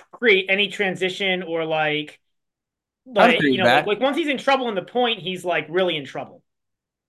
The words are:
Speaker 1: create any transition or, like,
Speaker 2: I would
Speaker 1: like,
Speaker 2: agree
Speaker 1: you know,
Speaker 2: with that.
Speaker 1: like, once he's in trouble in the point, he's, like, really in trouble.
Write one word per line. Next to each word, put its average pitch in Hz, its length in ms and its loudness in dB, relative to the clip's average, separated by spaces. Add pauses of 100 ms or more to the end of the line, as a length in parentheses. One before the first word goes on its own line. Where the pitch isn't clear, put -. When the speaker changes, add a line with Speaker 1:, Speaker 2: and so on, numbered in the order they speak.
(120)
Speaker 1:
create 196 360 2
any 196 200 2
transition 185 760 -2
or, 165 240 -4
like, 151 540 -4 (880)
Speaker 2:
I - 20 -20
would 247 80 -2
Speaker 1:
like, 233 200 6
Speaker 2:
agree 143 160 2
Speaker 1:
you - 40 0
know, - 60 0
Speaker 2:
with 120 80 6
that. 151 160 4
Speaker 1:
like, 208 120 -2
once 277 160 0
he's 311 120 -2
in 269 100 -2
trouble 269 320 0
in 208 60 -4
the 175 80 -4
point, 226 380 -2
he's, 180 220 -8
like, 165 260 -2
really 175 280 0
in 139 80 -8
trouble. 120 380 -14 (640)